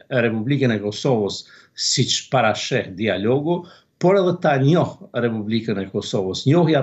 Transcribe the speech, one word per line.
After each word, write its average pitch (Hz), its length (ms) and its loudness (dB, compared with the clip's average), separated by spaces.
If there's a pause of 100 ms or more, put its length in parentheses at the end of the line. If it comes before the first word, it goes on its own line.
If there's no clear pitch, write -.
(240)
Republikën 120 480 0
e 104 80 -2
Kosovës, 104 600 -2 (320)
siç - 560 -2
parasheh 110 640 0
dialogu, 117 680 0 (360)
por 185 200 4
edhe 185 220 2
ta 147 180 2
njoh 139 380 2 (140)
Republikën 110 680 -2
e 95 120 -4
Kosovës. 101 560 -4
Njohja, 151 360 4